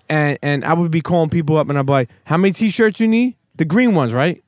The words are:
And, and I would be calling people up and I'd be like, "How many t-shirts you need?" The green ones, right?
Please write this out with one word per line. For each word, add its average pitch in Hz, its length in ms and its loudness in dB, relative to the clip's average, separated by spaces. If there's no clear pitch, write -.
And, 147 320 0
and 143 240 -2
I 151 80 -2
would 170 180 0
be 160 120 0
calling 165 260 0
people 156 300 0
up 139 100 0
and 143 100 -2
I'd 135 60 0
be 139 80 0
like, 131 160 0
"How 156 140 0
many 196 160 2
t-shirts 220 440 0
you 226 100 0
need?" 240 280 0
The 165 100 -2
green 220 280 2
ones, 123 200 0
right? 160 340 -2